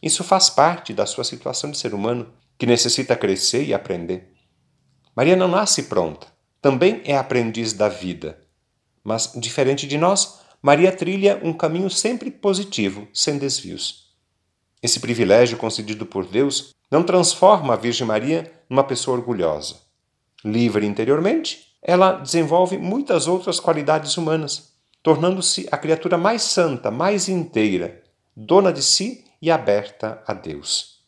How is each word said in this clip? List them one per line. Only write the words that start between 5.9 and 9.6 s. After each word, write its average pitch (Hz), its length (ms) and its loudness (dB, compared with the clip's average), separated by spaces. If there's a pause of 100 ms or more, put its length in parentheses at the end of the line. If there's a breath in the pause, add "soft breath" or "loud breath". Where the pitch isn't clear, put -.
também 147 440 2
é 143 120 0
aprendiz 113 560 -2
da 104 160 2
vida. 90 500 -8 (640)
Mas, 110 320 -4
diferente 131 520 -2